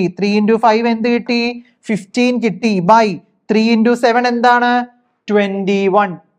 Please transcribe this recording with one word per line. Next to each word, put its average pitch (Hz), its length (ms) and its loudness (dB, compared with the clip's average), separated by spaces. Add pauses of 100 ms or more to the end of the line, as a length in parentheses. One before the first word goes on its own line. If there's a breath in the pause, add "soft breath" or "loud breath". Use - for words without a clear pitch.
(180)
ത്രീ 202 120 -2 (100)
ഇൻറ്റു 214 160 2 (100)
ഫൈവ് 226 280 2
എന്ത് 226 200 -4
കിട്ടി? 240 280 -2 (480 loud breath)
ഫിഫ്റ്റീൻ 247 440 -2 (120)
കിട്ടി. 220 280 -2 (180)
by 226 160 4 (440)
ത്രീ 220 120 2 (120)
ഇൻറ്റു 226 180 2 (100)
സെവൻ 240 280 2
എന്താണ്? 240 400 2 (580)
ട്വന്റി 196 520 -2 (160)
വൺ. 202 140 0 (280)